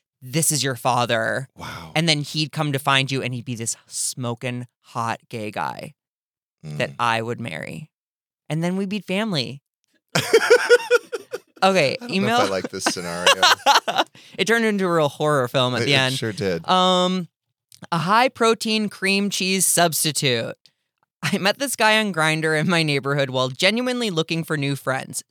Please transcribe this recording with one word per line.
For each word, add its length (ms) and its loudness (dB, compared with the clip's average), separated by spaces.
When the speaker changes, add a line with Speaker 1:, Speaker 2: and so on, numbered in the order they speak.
Speaker 1:
"This 320 -2
is 120 -2
your 120 0
father." 800 0
Speaker 2:
Wow. 400 -14
Speaker 1:
And 140 2
then 140 2
he'd 280 -4
come 220 -2
to 60 -2
find 320 2
you 100 -2
and 140 -4
he'd 100 -10
be 80 -6
this 220 -6
smoking 800 -6
hot 380 -4
gay 220 -8
guy 420 -8
that 260 -4
Speaker 2:
Mm. 80 -16
Speaker 1:
I 240 0
would 180 -6
marry. 520 -10
And 140 -2
then 140 0
we'd 120 -2
be 100 -4
family. 640 -4
<laughs> 60 0
Okay, 300 4
Speaker 2:
I 80 -6
don't 80 -10
know 60 -6
Speaker 1:
email. 260 2
Speaker 2:
if 60 2
I 20 0
like 200 -2
this 140 -8
scenario. 580 0
Speaker 1:
<laughs> 160 0
It 80 0
turned 200 2
into 200 0
a 80 2
real 160 4
horror 380 0
film 260 0
at 80 0
Speaker 2:
It, 40 0
Speaker 1:
the 80 2
Speaker 2:
it 40 6
Speaker 1:
end. 180 2
Speaker 2:
sure 160 -4
did. 360 -2
Speaker 1:
Um, 600 2
a 60 0
high 320 2
protein 600 0
cream 420 0
cheese 340 0
substitute. 880 0
I 160 0
met 180 0
this 180 -4
guy 240 4
on 140 0
Grindr 460 2
in 100 0
my 140 4
neighborhood 480 0
while 180 0
genuinely 600 0
looking 320 -2
for 140 -4
new 180 -2
friends. 560 -6